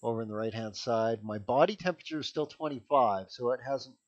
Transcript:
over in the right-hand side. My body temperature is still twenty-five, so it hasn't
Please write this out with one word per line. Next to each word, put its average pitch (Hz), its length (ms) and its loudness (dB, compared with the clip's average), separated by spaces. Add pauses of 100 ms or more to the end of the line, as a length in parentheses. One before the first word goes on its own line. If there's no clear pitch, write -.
over 113 200 -2
in 110 60 -6
the 107 60 -8
right-hand 110 420 -4
side. 113 460 0
My 107 160 -6
body 143 380 2
temperature 160 420 -4
is 135 80 -6
still 151 200 -4
twenty-five, 123 840 2
so 123 220 0
it 123 120 -2
hasn't 131 320 -4 (120)